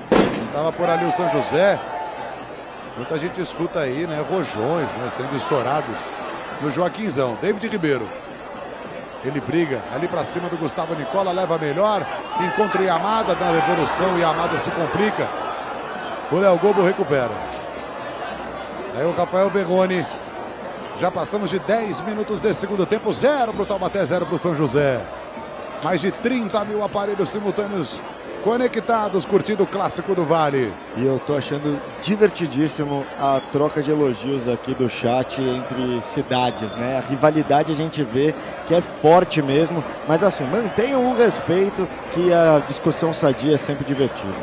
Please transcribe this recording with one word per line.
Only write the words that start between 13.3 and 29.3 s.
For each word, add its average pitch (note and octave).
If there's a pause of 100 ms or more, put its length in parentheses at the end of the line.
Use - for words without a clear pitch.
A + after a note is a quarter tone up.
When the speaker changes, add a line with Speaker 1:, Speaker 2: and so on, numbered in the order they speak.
Speaker 1:
dá F3+
a E3+
devolução, E3
o F3
Yamada E3
se -
complica. E3 (1000)
O D#3
Léo F#3+
Gobo G3
recupera. C#3+ (1600)
Aí C3+
o E3+
Rafael F3+
Verrone. F#3 (960)
Já E3
passamos F3+
de F#3
dez G#3
minutos G#3
desse G3+
segundo F#3+
tempo, G#3+
zero A#3
pro G3
Taubaté, F#3+
zero E3+
pro D#3+
São E3+
José. C#3 (840)
Mais E3+
de F#3
trinta A3+
mil G#3
aparelhos G3+
simultâneos G3+ (420)
conectados, A3+
curtindo G3